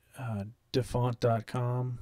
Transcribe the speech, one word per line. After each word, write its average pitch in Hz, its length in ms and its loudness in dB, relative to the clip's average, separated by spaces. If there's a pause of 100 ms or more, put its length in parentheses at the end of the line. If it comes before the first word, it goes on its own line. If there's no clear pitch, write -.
(180)
uh, 110 280 -4 (280)
defont 123 480 0
dot 113 260 4
com, 123 540 -2